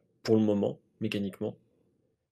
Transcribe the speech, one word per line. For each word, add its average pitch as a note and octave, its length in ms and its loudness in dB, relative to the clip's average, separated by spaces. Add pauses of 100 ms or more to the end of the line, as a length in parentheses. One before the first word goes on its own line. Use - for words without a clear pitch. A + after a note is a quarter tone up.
(240)
pour A2 120 4
le A2 60 6
moment, G#2 380 0 (220)
mécaniquement, G#2 560 -6 (760)